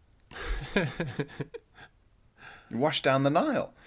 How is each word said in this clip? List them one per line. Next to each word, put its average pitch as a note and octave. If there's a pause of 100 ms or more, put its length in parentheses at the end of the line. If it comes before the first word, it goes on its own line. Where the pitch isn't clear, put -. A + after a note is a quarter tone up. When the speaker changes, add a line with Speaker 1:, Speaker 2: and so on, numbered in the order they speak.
(760)
Speaker 1:
<laughs> - (1900)
Speaker 2:
He A2+
washed C#3
down C3+
the C#3
Nile. G#3 (120)